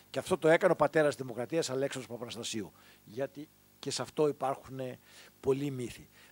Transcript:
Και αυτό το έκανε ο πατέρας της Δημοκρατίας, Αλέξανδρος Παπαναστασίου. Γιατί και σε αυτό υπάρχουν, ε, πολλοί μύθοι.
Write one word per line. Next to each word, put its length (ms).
Και 80
αυτό 200
το 100
έκανε 240
ο 40
πατέρας 380
της 100
Δημοκρατίας, 460
Αλέξανδρος 420
Παπαναστασίου. 600
Γιατί 440
και 120
σε 120
αυτό 260
υπάρχουν, 500
ε, 200
πολλοί 300
μύθοι. 380